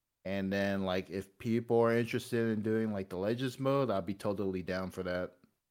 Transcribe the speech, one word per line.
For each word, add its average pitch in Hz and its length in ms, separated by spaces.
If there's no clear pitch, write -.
And 98 260
then, 98 300
like, 92 260
if 95 300
people 117 400
are 117 180
interested 117 540
in 107 100
doing, 110 320
like, 95 160
the 92 80
Legends 120 440
mode, 135 320
I'd 95 140
be 104 80
totally 98 460
down 92 300
for 92 140
that. 90 300